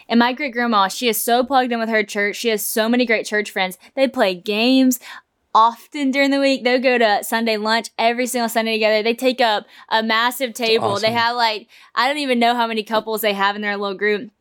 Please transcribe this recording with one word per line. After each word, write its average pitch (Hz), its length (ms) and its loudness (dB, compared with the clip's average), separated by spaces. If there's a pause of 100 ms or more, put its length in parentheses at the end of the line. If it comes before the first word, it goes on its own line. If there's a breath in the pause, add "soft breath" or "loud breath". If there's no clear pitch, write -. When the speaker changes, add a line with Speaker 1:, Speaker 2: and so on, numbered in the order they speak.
Speaker 1:
And 226 100 0
my 240 140 2
great 262 220 -6
grandma, 233 340 0
she 240 220 -2
is 214 120 -2
so 240 220 2
plugged 254 300 0
in 233 60 -2
with 226 100 -4
her 220 140 2
church. 202 340 -4
She 240 100 -4
has 214 180 -2
so 220 220 -2
many 247 180 2
great 214 200 0
church 214 260 -4
friends. 185 260 -4 (180 loud breath)
They 269 120 2
play 240 260 0
games 247 680 2 (520 loud breath)
often 233 580 2
during 277 200 2
the 277 80 2
week. 269 240 2
They'll 247 160 2
go 247 180 2
to 208 260 2
Sunday 226 340 -2
lunch 220 400 -2
every 233 280 0
single 233 220 -4
Sunday 226 260 0
together. 214 300 2
They 233 100 0
take 254 280 0
up 214 240 0 (240 loud breath)
a 220 120 2
massive 233 520 0
Speaker 2:
That's - 60 -12 (100)
Speaker 1:
table. 220 300 2
They 220 80 0
Speaker 2:
awesome. 226 60 0
Speaker 1:
have, 233 220 0
like, 220 320 -2 (260 loud breath)
I 240 140 0
don't 294 120 -2
even 254 200 0
know 233 160 4
how 233 120 0
many 220 160 -4
couples 220 380 -4
they 214 120 0
have 196 240 0
in 208 40 -8
their 202 140 -4
little 202 220 -6
group. 208 440 -2